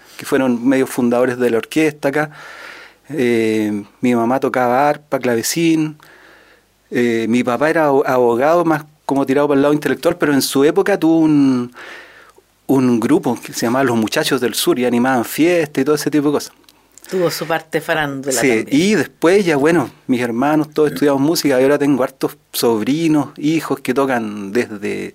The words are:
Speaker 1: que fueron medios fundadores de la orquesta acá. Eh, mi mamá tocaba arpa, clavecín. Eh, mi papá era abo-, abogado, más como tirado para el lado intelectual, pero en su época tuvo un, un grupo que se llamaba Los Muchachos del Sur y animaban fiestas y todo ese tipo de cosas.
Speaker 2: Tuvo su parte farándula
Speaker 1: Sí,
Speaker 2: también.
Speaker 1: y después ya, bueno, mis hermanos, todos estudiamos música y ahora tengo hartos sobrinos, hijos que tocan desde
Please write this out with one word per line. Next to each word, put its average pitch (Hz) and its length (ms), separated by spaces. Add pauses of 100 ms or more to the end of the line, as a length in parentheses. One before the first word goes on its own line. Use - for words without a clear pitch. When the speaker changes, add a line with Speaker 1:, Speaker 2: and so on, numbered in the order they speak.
(180)
Speaker 1:
que - 80
fueron 123 420
medios 131 240
fundadores 123 480
de 123 100
la 113 80
orquesta 151 520
acá. 151 200 (800)
Eh, 110 760 (160)
mi 123 160
mamá 117 240
tocaba 127 480
arpa, 147 320
clavecín. 156 800 (920)
Eh, 117 380
mi 120 160
papá 123 260
era 165 180
abo-, 139 200
abogado, 131 560
más 156 220 (200)
como 139 200
tirado 143 240
para 143 80
el 135 40
lado 147 120
intelectual, 147 440
pero 147 160
en 135 80
su 135 220
época 185 340
tuvo 165 200
un, 139 560 (960)
un 127 340
grupo 131 420
que - 80
se - 140
llamaba 127 180
Los 120 140
Muchachos 131 420
del 117 140
Sur - 260
y 123 60
animaban 120 400
fiestas 156 560
y 131 40
todo 151 100
ese 147 140
tipo 143 180
de 147 60
cosas. - 200 (560)
Speaker 2:
Tuvo 180 200
su 156 160
parte 160 360
farándula 143 580
Speaker 1:
Sí, 135 80
Speaker 2:
también. 110 240
Speaker 1:
y 185 240
después 175 500
ya, 156 120
bueno, 147 340 (160)
mis 123 140
hermanos, 143 520
todos 151 200
estudiamos 143 280
música 143 380
y 131 40
ahora 143 140
tengo 139 260
hartos - 340 (160)
sobrinos, 135 720 (100)
hijos 147 440
que 127 120
tocan 110 600
desde 101 600